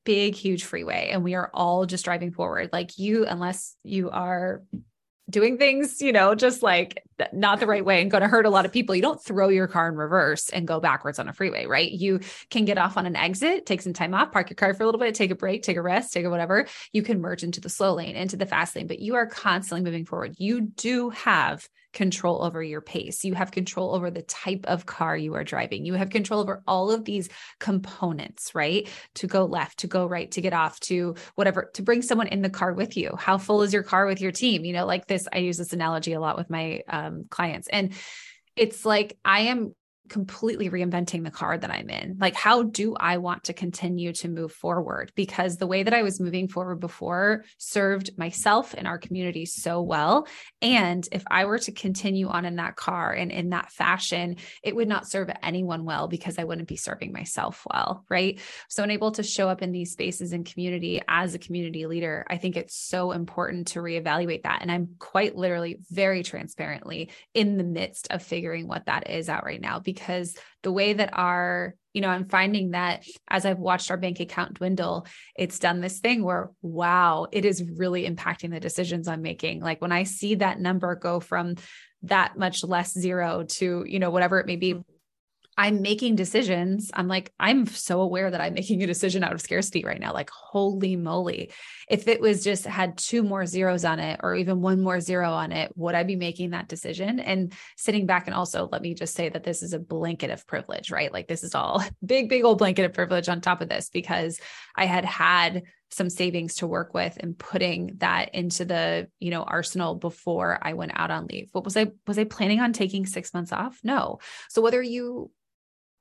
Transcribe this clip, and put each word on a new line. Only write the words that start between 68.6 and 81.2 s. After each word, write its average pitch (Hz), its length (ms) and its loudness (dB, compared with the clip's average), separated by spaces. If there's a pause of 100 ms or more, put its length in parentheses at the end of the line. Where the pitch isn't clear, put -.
what 175 200 -6
that - 220 -2
is 165 200 -4
out - 160 -2
right - 160 -8
now, - 180 -4
because 185 220 -6 (600)
the 190 80 -2
way 196 220 2
that 208 200 0
our, 180 640 0 (180)
you 202 80 -2
know, 190 80 2
I'm 185 180 0
finding 190 440 2
that 175 340 -2 (220)
as 190 180 2
I've 185 140 2
watched 180 320 0
our 185 60 -2
bank 180 220 -4
account 175 360 -4
dwindle, 180 500 -2 (300)
it's 180 240 -4
done 175 200 2
this 185 200 -6
thing 233 240 2
where, 180 260 0 (140)
wow, 170 680 4
it 196 140 2
is 180 180 2
really 175 460 -2
impacting 170 400 -4
the 160 100 -6
decisions 170 480 -4
I'm 160 140 -4
making. 165 400 -6
Like, 165 180 -4
when 175 120 -2
I 175 120 2
see 202 320 -2
that 190 240 2
number 180 360 0
go 175 240 0
from 175 360 -2 (460)